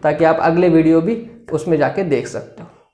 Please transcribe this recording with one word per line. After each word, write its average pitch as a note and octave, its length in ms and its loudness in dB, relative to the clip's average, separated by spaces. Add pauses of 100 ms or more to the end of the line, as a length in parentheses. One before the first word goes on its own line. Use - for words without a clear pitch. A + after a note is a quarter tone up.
ताकि D#3 220 0
आप D#3+ 160 2
अगले E3+ 280 2
video D#3+ 320 4
भी A3+ 300 -4 (220)
उसमें D#3+ 240 -2
जाके C#3+ 260 -2
देख C#3 240 -2
सकते - 360 -14
हो। - 60 -20 (240)